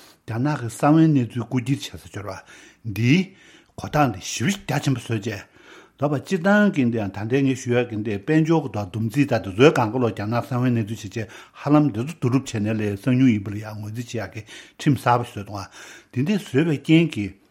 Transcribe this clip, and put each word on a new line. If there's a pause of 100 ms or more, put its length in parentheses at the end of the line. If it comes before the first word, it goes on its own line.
(280)
자나
그
상원
내주
구지
쳐서
줘라. (420)
니 (400)
고단데
쉽게
대침
소제. (560)
너봐
지단긴데
단대에
쉬어야긴데
변조도
둠지다도
저
강글로
자나
상원
내주
시제 (260)
하람도 (140)
두릅
채널에
성유
이불이야.
어디지야게 (320)
팀
서비스
동안. (460)
근데
수렵의
gen기